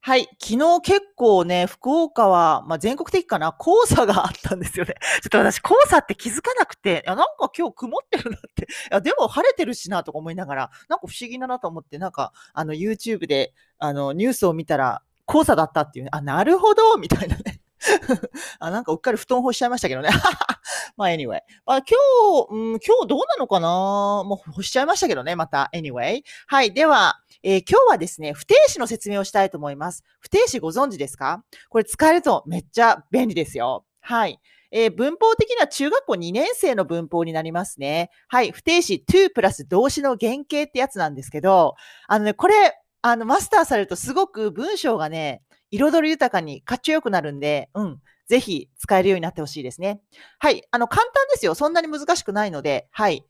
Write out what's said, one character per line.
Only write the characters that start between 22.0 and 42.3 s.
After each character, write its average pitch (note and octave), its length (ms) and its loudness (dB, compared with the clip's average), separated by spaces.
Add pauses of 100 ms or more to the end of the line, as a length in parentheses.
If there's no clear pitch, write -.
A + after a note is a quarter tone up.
う G#3+ 60 -8
ん、 A3+ 160 -4
今 A3+ 60 -4 (220)
日 D#4 60 -2
ど C4+ 100 0
う - 40 -2
な D5+ 180 -2
の C4 80 -2
か G3 120 0
な？ G3 680 0
も G3+ 200 -6
う D#3 60 -18
干 F#3+ 100 -12
し - 80 -8
ち C4 80 0
ゃ B3+ 40 2
い C#4+ 40 0
ま F4 100 2
し - 40 -4
た E4+ 80 0
け G3 60 0
ど B2+ 100 -6
ね、 E3 100 -4
ま D#3+ 120 -4
た。 C#3 260 -2
Anyway。 D#3 500 -6 (240)
は C4+ 160 2
い。 G3+ 120 0
で C#4+ 100 2
は、 B3+ 380 4 (200)
え F#3+ 160 2
ー、 F#3 80 -4
今 A#4+ 200 6
日 A4+ 60 6
は B3 40 4
で E3 100 -4
す - 140 -14
ね、 D3 140 -6
不 - 120 -16
定 G#4 80 4 (120)
詞 - 120 0
の B3+ 80 -4
説 A3+ 220 -8
明 G3+ 100 -4
を G3 60 -2
し F#3+ 60 -10
た G3 120 2
い F#3+ 60 2
と F#3 80 -10
思 D3 140 -8
い C#3 60 -12
ま D#3+ 160 -8
す。 - 120 -18 (140)
不 - 100 -20
定 A4 180 4
詞 B3+ 120 -4
ご D#3+ 140 -4
存 C4+ 160 0
知 G3 100 -10
で C#3 100 -6
す - 80 -16
か？ D3+ 260 -4 (280)
こ A3+ 80 0
れ A3 60 2
使 - 260 4
え - 20 6
る E4+ 80 4
と B3 260 0
め E3+ 120 -8
っ - 120 -12
ち A3+ 120 0
ゃ A3+ 280 4
便 B3+ 180 0
利 G3 60 -6
で D#3 120 -2
す - 100 -14
よ。 A#2+ 300 -4 (160)
は A#3 240 -2
い。 D#3+ 120 -8 (340)
え A3 160 2
ー、 F#3 60 -4
文 C4+ 240 -2
法 A4+ 180 4
的 A4 160 0
に A#4+ 40 -2
は D#4+ 100 2
中 C#4+ 220 -4
学 C5+ 160 0
校 A3 120 -2
二 F3 160 -8
年 C#4+ 200 0
生 D#4+ 220 0
の F#3+ 100 -2
文 E3 240 -6
法 E3+ 160 -2
に E3 80 -8
な D#3+ 80 -2
り D#3+ 100 -8
ま F3 140 -4
す - 160 -14
ね。 D#3 300 -4 (180)
は B3 140 2
い。 G#3 80 -2
不 - 120 -18
定 E4+ 200 2
詞、 - 260 -4
to F#4+ 240 4
プ A#3+ 80 -2
ラ - 120 4
ス - 140 -12
動 A3 220 2
詞 C#4+ 140 -4
の C4 180 0
原 A#3 120 0 (140)
型 D4 220 -4
っ - 20 -20
て B3+ 100 -4
や C4+ 80 0
つ G#3 100 -12
な E3 100 -2
ん D3 60 -8
で C3 80 -14
す - 80 -16
け D3+ 100 -8
ど、 F3+ 360 4 (320)
あ G#3 100 2
の G#3+ 80 0
ね、 G#3 80 0